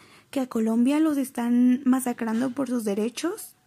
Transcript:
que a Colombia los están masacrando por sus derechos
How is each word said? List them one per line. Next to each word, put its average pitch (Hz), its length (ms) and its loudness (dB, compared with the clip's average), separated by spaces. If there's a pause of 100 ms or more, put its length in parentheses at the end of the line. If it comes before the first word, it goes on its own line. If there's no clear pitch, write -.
(300)
que 277 100 -4
a 254 80 -2
Colombia 240 520 2
los 311 180 2
están 247 680 2
masacrando 247 680 0
por 254 180 -4
sus 240 140 -2
derechos 220 720 -4 (120)